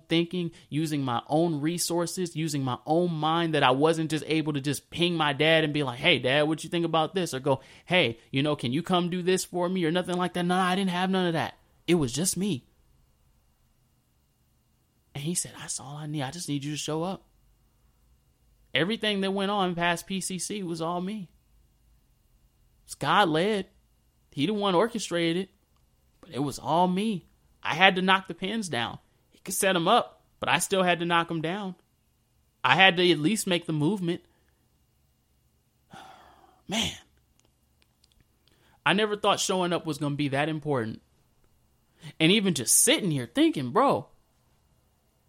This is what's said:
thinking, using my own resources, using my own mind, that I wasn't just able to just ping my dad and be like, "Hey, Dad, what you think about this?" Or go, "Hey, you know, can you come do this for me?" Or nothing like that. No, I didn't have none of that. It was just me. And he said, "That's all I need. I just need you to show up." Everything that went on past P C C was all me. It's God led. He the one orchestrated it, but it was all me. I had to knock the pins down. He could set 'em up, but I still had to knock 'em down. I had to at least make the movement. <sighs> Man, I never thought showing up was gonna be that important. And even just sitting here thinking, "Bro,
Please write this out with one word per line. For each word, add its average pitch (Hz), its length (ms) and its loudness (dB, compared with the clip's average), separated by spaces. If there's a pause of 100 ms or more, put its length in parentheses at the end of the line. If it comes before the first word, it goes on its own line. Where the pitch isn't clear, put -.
thinking, 170 420 0 (200)
using 147 320 -2
my 120 260 -2
own 160 320 0
resources, 170 720 -2
using 151 300 -2
my 123 220 -2
own 175 260 2
mind, 160 400 0
that 147 100 2
I 127 100 6
wasn't 156 380 2
just 156 160 -4
able 156 280 0
to 139 80 -4
just 135 260 -4
ping 175 280 0
my 151 180 0
dad 156 300 4
and 147 100 -2
be 147 80 0
like, 127 160 -4
"Hey, 151 200 4
Dad, 139 300 2
what 160 160 -4
you 165 60 -12
think 170 160 0
about 160 280 0
this?" 175 200 -2
Or 131 60 -6
go, 139 200 2 (240)
"Hey, 160 340 2 (120)
you 135 120 0
know, 151 140 0
can 127 160 -4
you 156 100 -2
come 175 280 0
do 180 100 -4
this 180 240 0
for 175 240 -4
me?" 185 160 -2
Or 156 60 0
nothing 175 260 -2
like 180 160 -2
that. 175 120 -2
No, 180 100 2
I 180 220 2
didn't 196 140 0
have 180 200 -2
none 185 160 0
of 170 80 0
that. 131 240 -4 (280)
It 170 100 4
was 135 160 0
just 180 260 -2
me. 180 260 -4 (2500)
And 143 80 -8
he 165 120 -4
said, - 240 -6
"That's 156 200 -10
all 139 180 -12
I 151 100 -10
need. 151 160 -4
I 127 80 -4
just 175 180 -10
need 143 160 -4
you 147 60 -6
to 147 80 -6
show 151 240 -4
up." 180 240 -8 (1500)
Everything 202 480 0
that 190 120 0
went 196 180 -2
on 190 240 0
past 170 320 -2
P 190 160 -6
C 185 160 -6
C 202 240 -8
was 170 180 -6
all 175 220 -4
me. 196 260 -8 (1600)
It's - 80 -16
God 175 340 2
led. 185 380 0 (640)
He 139 160 -2
the 202 60 -2
one 202 220 0
orchestrated 175 680 0
it, - 60 -14 (720)
but - 120 -20
it 120 80 -4
was 143 180 -4
all 165 280 2
me. 185 400 -2 (360)
I 101 100 -4
had 185 240 6
to 185 60 0
knock 190 260 2
the 185 60 -12
pins 208 340 -6
down. 117 300 -4 (320)
He - 80 -20
could - 160 -10
set 190 200 2
'em 170 140 2
up, - 360 2 (140)
but - 120 -2
I 135 80 4
still 190 240 0
had 175 160 2
to 170 80 -4
knock 170 240 0
'em 170 100 -2
down. 185 360 -6 (840)
I 127 120 4
had 180 240 6
to 180 120 6
at 160 80 4
least 175 280 0
make 175 180 0
the - 80 -4
movement. 170 480 0 (1700)
<sighs> - 60 -20 (720)
Man, 196 240 -2 (1900)
I 147 80 4
never 208 240 0
thought 202 240 2
showing 185 320 0
up 165 140 -2
was 156 100 -4
gonna 143 200 -4
be 143 120 -2
that 143 220 -2
important. 143 500 -4 (1200)
And 160 120 6
even 196 200 2
just 127 220 0
sitting 240 380 4
here 127 200 -4
thinking, 269 380 2
"Bro, 190 380 2 (1200)